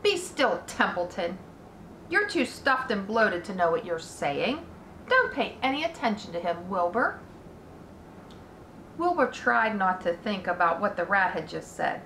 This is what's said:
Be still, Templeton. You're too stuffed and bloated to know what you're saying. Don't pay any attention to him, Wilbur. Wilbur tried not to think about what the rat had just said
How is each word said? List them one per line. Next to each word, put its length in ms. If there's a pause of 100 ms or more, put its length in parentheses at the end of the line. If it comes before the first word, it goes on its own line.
Be 160
still, 500
Templeton. 680 (720)
You're 180
too 180
stuffed 460
and 160
bloated 380
to 100
know 160
what 140
you're 140
saying. 680 (440)
Don't 240
pay 280
any 220
attention 500
to 60
him, 300
Wilbur. 500 (1800)
Wilbur 300
tried 500
not 240
to 120
think 340
about 320
what 160
the 100
rat 260
had 180
just 260
said 300